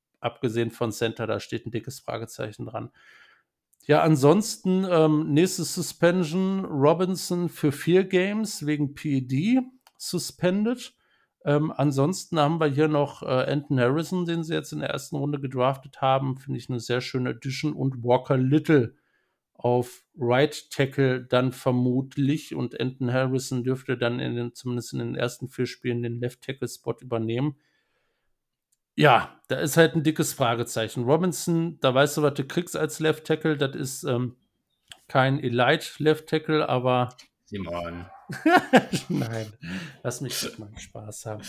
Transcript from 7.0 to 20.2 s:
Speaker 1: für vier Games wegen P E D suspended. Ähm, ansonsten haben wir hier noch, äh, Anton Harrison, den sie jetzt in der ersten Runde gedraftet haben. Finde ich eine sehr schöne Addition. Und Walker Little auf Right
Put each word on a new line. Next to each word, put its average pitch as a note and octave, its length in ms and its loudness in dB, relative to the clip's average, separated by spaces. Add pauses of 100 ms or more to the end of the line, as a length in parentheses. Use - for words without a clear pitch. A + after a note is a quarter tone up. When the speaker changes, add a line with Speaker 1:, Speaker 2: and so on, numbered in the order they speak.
Speaker 1:
für D3+ 220 0
vier F3 320 2
Games F#3+ 640 -2
wegen D3 280 -2
P C#3 240 -2
E C3 40 0
D D#3 400 0 (360)
suspended. G#3 960 -2 (520)
Ähm, D3+ 260 2
ansonsten D3 680 0
haben D#3 200 2
wir D#3+ 80 2
hier D3 220 2
noch, D3 320 0
äh, - 40 -10
Anton C#3 540 0
Harrison, D#3 460 0
den E3 180 -2
sie D#3+ 100 -6
jetzt D3+ 200 -4
in D3+ 60 -6
der D3+ 100 -4
ersten D3 260 -6
Runde C#3+ 240 -2
gedraftet C3+ 640 -2
haben. C3+ 360 2
Finde C3 220 -8
ich A#2 80 -16
eine B2 140 -4
sehr A#2+ 180 0
schöne B2+ 300 -4
Addition. C3 420 -4
Und C3 320 -4
Walker B2 340 4
Little C3+ 580 4 (580)
auf B2 500 -2 (160)
Right C3 520 2